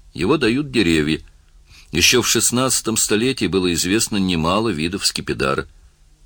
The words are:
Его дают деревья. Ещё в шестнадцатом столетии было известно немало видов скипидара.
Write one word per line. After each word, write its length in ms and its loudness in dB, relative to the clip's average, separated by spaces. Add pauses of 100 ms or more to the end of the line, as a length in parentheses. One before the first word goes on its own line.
(140)
Его 240 2
дают 320 0
деревья. 500 2 (720)
Ещё 300 4
в 40 -2
шестнадцатом 720 0
столетии 520 0
было 260 0
известно 420 -2
немало 540 0
видов 340 -4
скипидара. 640 -4 (580)